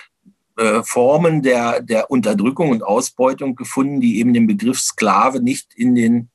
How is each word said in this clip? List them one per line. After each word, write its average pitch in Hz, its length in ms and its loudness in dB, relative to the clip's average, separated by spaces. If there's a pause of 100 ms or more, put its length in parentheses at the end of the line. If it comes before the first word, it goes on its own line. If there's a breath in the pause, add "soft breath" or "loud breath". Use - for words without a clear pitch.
(560 loud breath)
äh, 110 260 0
Formen 151 600 2
der, 120 400 0
der 110 280 -2
Unterdrückung 123 600 0
und 110 120 0
Ausbeutung 127 720 -2
gefunden, 135 460 -4
die 117 180 2
eben 120 140 2
den 117 140 4
Begriff 110 340 0
Sklave 113 640 0
nicht 127 320 -4
in 123 200 0
den, 120 400 0